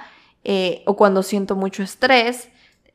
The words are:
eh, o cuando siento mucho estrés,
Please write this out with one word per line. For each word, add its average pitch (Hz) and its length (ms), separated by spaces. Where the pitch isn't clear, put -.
eh, 185 420
o 202 80
cuando 196 300
siento 196 320
mucho 190 260
estrés, 247 680